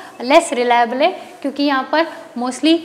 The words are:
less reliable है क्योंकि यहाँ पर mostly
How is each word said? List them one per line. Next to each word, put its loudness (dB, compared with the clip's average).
less 4
reliable 2
है 2
क्योंकि -4
यहाँ 0
पर 2
mostly 0